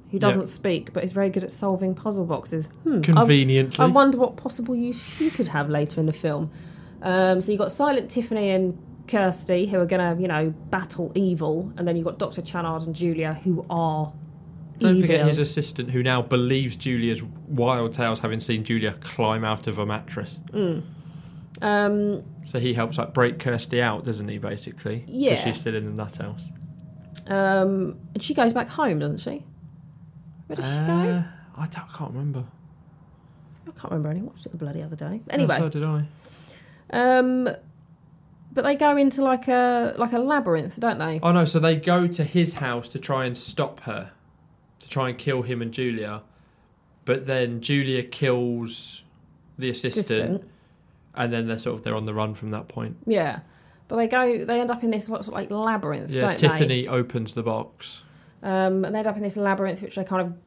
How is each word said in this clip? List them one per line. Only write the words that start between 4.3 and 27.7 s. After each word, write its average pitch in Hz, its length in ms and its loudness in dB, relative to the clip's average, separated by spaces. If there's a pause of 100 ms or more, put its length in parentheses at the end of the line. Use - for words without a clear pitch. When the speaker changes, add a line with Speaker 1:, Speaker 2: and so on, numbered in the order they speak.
Speaker 1:
possible 254 380 -6
use 240 260 -4
she - 300 0
could 208 180 -2
have 147 220 0
later 147 300 0
in 156 60 2
the 156 60 2
film. 156 380 -2 (520)
Um, 185 380 4
so 196 120 0
you've 202 80 0
got 208 100 0
Silent 285 400 2
Tiffany 220 400 0
and 185 260 2 (320)
Kirsty, 190 580 2
who 196 140 0
are 175 60 4
gonna, 175 340 2
you 185 80 0
know, 160 260 0 (160)
battle 180 460 -4
evil. 175 600 0
And 175 120 -2
then 170 80 2
you've 165 100 -2
got - 120 -6
Doctor 185 240 -4
Channard 165 420 -4
and 165 100 -6
Julia, 160 500 -2
who 175 260 0
are 160 420 0 (680)
Speaker 2:
Don't 196 180 6
Speaker 1:
evil. 185 120 6
Speaker 2:
forget 160 180 6
his 151 120 4
assistant, 143 520 -2
who 123 120 2
now 127 200 4
believes 127 540 2
Julia's 117 440 0 (280)
wild 120 440 2
tales, 117 280 0
having 110 200 -2
seen 110 240 0
Julia 110 360 0
climb 110 440 0
out 107 220 -2
of 107 120 -4
a 104 80 -2
mattress. 104 520 -6 (140)
Speaker 1:
Mm. 180 300 -2 (800)
Um, 208 600 0 (240)
Speaker 2:
So - 120 -4
he 123 160 2
helps, 113 240 0
like, - 140 -4
break 123 260 4
Kirsty 120 440 0
out, 107 220 0
doesn't 104 220 -4
he, 104 120 -8
basically? 107 640 -8
'Cause - 140 -16
Speaker 1:
Yeah. 262 220 2
Speaker 2:
she's 117 240 -2
still 113 160 -4
in 107 80 -2
the 107 80 -6
nut 107 240 -8
house. 107 320 -10 (800)
Speaker 1:
Um, 190 680 2 (180)